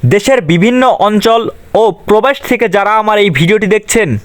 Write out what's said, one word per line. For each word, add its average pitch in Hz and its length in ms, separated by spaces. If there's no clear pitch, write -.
দেশের 254 360
বিভিন্ন 185 420
অঞ্চল 214 420
ও 208 80
প্রবাস 220 320
থেকে 240 220
যারা 202 280
আমার 214 220
এই 202 100
ভিডিওটি 180 380
দেখছেন 214 400